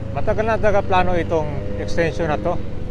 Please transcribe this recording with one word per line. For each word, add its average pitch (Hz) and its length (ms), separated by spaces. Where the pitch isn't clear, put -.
Matagal 214 400
na 208 240
plano 185 400
itong 151 640
extension 165 480
na 139 80
to. 170 160